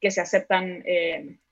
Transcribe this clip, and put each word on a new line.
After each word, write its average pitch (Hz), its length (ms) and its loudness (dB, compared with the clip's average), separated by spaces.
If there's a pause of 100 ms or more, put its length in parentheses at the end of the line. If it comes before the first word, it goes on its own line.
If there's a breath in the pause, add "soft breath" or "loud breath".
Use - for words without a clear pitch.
que 202 100 2
se 190 120 -2
aceptan, 185 640 0
eh, 165 500 -2 (160)